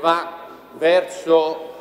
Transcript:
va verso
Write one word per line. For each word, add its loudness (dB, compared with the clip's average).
va 0
verso 2